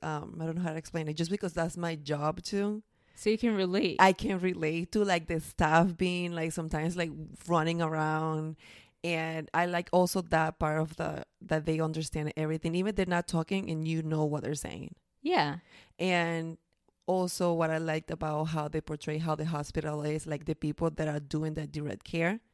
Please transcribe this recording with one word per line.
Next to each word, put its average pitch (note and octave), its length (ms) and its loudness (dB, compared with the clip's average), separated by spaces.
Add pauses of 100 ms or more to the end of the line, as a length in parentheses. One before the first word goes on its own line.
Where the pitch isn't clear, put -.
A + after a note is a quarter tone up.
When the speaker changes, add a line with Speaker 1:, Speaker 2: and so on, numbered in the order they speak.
Speaker 1:
um, D#3 380 -6
I D#3+ 40 -2
don't E3 120 -2
know F3+ 40 -2
how E3+ 100 0
to D#3 60 -4
explain D#3+ 300 -4
it, D3+ 80 -2
just E3 160 -2
because G3 220 -4
that's E3 240 -2
my E3+ 180 -2
job D3+ 480 -2
too. G#3 400 -2 (320)
Speaker 2:
So - 160 2
you A3 80 4
can A3+ 160 2
relate. F#3 440 2
Speaker 1:
I F#3+ 140 10
can G3 260 -2
relate E3+ 520 0
to, G#3+ 120 2
like, F3 240 2
the E3 120 -2
staff E3 580 4
being, F3+ 360 0
like, E3 180 -2
sometimes, D#3+ 440 -2
like, E3 140 -2 (380)
running E3+ 340 4
around. D#3 760 0 (460)
And D#3+ 500 -2
I E3+ 140 4
like F3 240 -2
also F3+ 300 6
that D#3+ 380 2
part D#3 220 2
of D#3 160 -4
the, D#3 260 -4 (180)
that D#3 240 0
they D#3+ 140 2
understand D#3+ 580 -2
everything, D#3+ 380 0
even F#3+ 180 0
they're F#3+ 140 2
not F3 200 2
talking F3+ 440 0
and D#3+ 160 -2
you D#3+ 160 0
know D#3 220 2
what D3+ 180 -2
they're C#3+ 100 -2
saying. - 400 -8 (300)
Speaker 2:
Yeah. E3+ 340 2 (400)
Speaker 1:
And E3 600 0 (480)
also F3+ 480 2
what E3 160 2
I D#3+ 80 0
liked D#3+ 340 -2
about D#3 340 -2
how D#3 220 -2
they D#3 140 -2
portray D3+ 360 -6
how D#3+ 180 0
the D#3 100 -2
hospital D3+ 580 -4
is, D3+ 240 -2
like, D3+ 180 -4
the D#3+ 100 -2
people D#3 360 -2
that D#3 160 -2
are D3 140 -2
doing D#3 320 -4
that D3+ 180 -6
direct D3 320 -6
care, E3+ 380 0 (120)